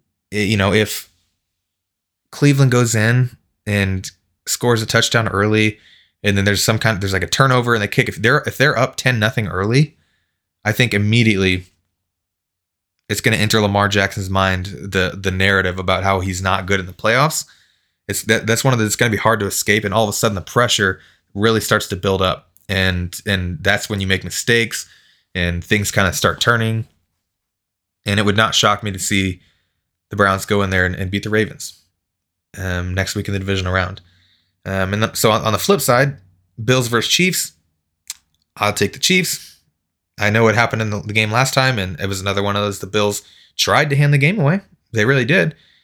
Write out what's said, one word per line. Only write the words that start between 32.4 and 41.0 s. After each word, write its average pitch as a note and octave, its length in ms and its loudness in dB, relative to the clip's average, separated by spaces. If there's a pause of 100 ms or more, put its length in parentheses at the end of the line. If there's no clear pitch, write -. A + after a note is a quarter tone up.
um, F2+ 380 -6
next F#2+ 180 -4
week G2+ 140 -4
in G2 60 -4
the G2 60 -2
divisional F#2+ 340 -2
round. F#2 280 -2 (640)
Um, F#2+ 280 -2
and G#2+ 100 0
th-, - 120 -4
so A#2 140 2
on, A2+ 140 2
on G#2+ 100 0
the G2 60 -2
flip G3 220 2
side, C3+ 360 2 (460)
Bills B2 240 2
versus A#2 240 0
Chiefs, F3+ 400 0 (1080)
I'll G#2 160 0
take G2+ 200 -2
the - 60 -16
Chiefs. - 600 -2 (600)
I G#2 120 0
know A2+ 120 4
what A2 120 4
happened A#2 260 0
in G#2+ 80 -2
the, G#2 120 -6